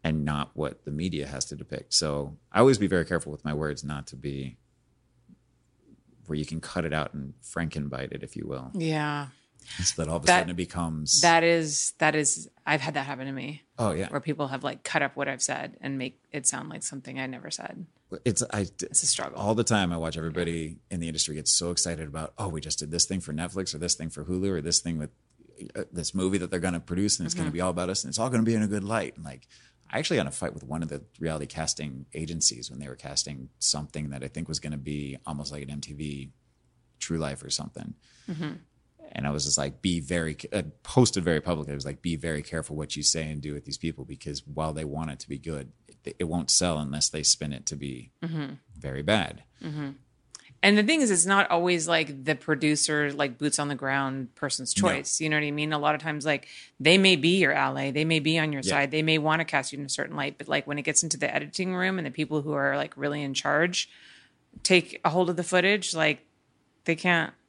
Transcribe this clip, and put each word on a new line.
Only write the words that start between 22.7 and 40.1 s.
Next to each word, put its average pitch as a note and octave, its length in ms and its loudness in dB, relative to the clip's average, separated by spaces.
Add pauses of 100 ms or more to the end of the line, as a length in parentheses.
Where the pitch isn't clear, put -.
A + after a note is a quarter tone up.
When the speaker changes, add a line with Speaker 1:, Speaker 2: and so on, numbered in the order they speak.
Speaker 1:
did D2+ 140 -6
this E2+ 140 2
thing F#2+ 160 -2
for D2+ 120 -10
Netflix F2+ 400 -4
or D#2 60 -8
this F2 160 0
thing E2 140 -8
for D2+ 160 -10
Hulu F#2 240 -2
or F2 120 -2
this E2 200 0
thing E2+ 180 -2
with, D2+ 100 -6 (680)
uh, F2 180 -6
this E2 200 -6
movie F#2+ 260 2
that F2 120 -2
they're F#2 80 0
gonna F2 220 0
produce G2 360 0
and E2 80 -2
it's D2+ 80 -2
gonna F2 140 -2
Speaker 2:
Mm-hmm. D2+ 60 -4
Speaker 1:
be E2+ 80 -2
all F2+ 100 2
about F2 180 -2
us F#2+ 140 -2
and C2 80 -8
it's F2+ 80 -4
all A#2 100 0
gonna A#2 140 4
be A2+ 100 4
in G#2+ 100 4
a G#2+ 40 2
good G2+ 160 -2
light." G2+ 320 -2
And E2 100 -14
like, C2+ 220 -14 (460)
I A#2 60 0
actually D#3 180 0
got F#2+ 60 2
in C2+ 40 -2
a C#2 40 -6
fight - 220 -4
with - 100 -12
one D2 200 -6
of D#2 60 -4
the C#2+ 140 -8 (160)
reality D#2 260 -2
casting D2 680 -6
agencies D#2 580 -2
when B1+ 80 -12
they C#2+ 80 -10
were B1+ 80 -10
casting C#2 540 -6 (100)
something D2+ 500 -2
that C2+ 140 -8
I C#2 40 -8
think E2 220 -8
was D2+ 100 -4
gonna D2+ 180 -6
be C#2+ 480 -6
almost D2 260 -8
like D2 120 -10
an C2+ 60 -12
M D2 120 -8
T D2 120 -12
V C#2+ 380 -8 (680)
True E2 200 -2
Life C#2 240 -4
or C#2+ 60 -12
something. - 440 -6 (360)
Speaker 2:
Mm-hmm. D#3 240 -6 (640)
Speaker 1:
And C#2 120 -2
I - 20 0
was C#2+ 160 -2
just C#2+ 140 0
like, C#2 240 -4
"Be F2 160 2
very D#2+ 400 -2